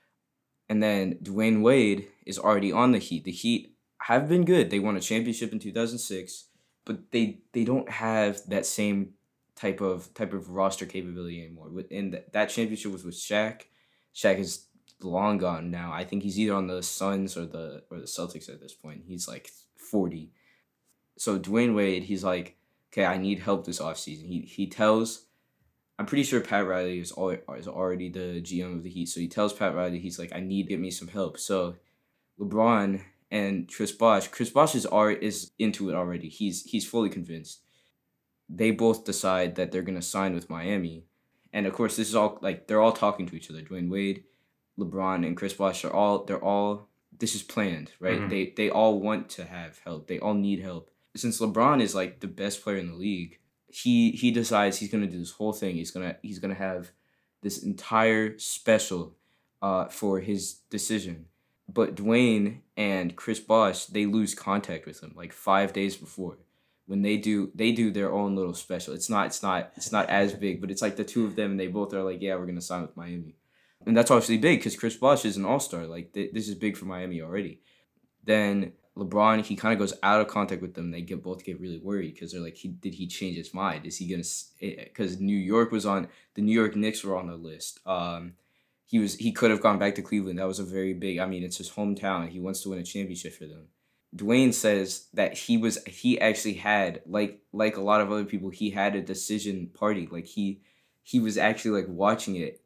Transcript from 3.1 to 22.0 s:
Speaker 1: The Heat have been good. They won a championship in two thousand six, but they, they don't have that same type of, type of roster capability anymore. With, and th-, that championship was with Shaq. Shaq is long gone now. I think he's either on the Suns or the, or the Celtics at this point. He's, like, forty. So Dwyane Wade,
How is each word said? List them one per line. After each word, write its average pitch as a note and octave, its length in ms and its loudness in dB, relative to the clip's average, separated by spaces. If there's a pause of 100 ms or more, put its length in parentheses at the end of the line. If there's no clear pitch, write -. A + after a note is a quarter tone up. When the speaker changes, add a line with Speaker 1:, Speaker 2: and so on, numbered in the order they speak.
Speaker 1:
The F#2 60 -6
Heat A2+ 460 -2 (260)
have C3+ 260 4
been F3 160 6
good. E3+ 240 6
They G2+ 100 0
won G2+ 180 0
a F2+ 40 -4
championship A2+ 540 -2
in A2 40 -6
two G#2 140 -8
thousand A#2 280 -2
six, - 480 -10 (360)
but - 280 -8
they, A2+ 260 2 (140)
they A#2 120 0
don't B2+ 240 2
have G#2+ 640 0
that G2 160 0
same G2 480 0 (420)
type G2 240 -4
of, F#2 320 -2
type G2+ 220 -6
of F2+ 160 -8
roster F#2+ 340 0
capability F2 560 -8
anymore. D#2+ 300 -18
With, F2+ 200 -10
and G2 220 -6
th-, - 200 -10
that G#2 180 2
championship G#2+ 420 -2
was F2+ 120 -10
with F2 100 -10
Shaq. G#2+ 480 -2 (520)
Shaq F#2+ 240 4
is - 280 -6 (340)
long F#2+ 380 0
gone F2 320 -2
now. F2 220 -6
I F2 120 -8
think G2+ 180 -4
he's G2+ 160 -4
either G#2+ 160 2
on F#2+ 140 0
the F2+ 140 -6
Suns G2 540 -4
or E2+ 100 -8
the, D#2 440 -12
or E2+ 80 -12
the D2 60 -12
Celtics - 440 -10
at C2+ 120 -18
this - 140 -20
point. D2+ 300 -18
He's, F2 220 -10
like, - 240 -16 (260)
forty. E2+ 540 -4 (880)
So G2 220 0
Dwyane A2 340 2
Wade, F#2+ 300 2